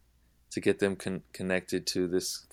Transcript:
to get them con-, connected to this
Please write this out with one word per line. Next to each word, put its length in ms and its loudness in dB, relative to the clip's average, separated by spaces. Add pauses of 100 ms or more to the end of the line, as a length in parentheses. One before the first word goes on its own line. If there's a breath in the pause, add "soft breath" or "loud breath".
(500)
to 100 -4
get 180 4
them 180 2
con-, 260 -6 (100)
connected 540 -2
to 220 0
this 440 -2